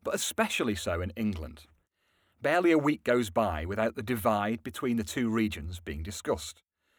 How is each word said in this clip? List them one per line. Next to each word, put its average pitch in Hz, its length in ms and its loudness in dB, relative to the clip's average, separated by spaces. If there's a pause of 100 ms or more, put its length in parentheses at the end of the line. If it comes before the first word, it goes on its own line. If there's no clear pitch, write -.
but - 120 -2
especially 165 600 -2
so 90 260 -2
in 85 160 -4
England. 92 460 -4 (800)
Barely 170 300 4
a 160 60 8
week 151 260 2
goes 123 260 2
by 87 360 0
without 110 300 0
the 120 80 -8
divide 110 600 0
between 120 320 -2
the 113 80 0
two 123 260 -2
regions 95 540 -2
being 76 180 -8
discussed. 92 600 -6 (380)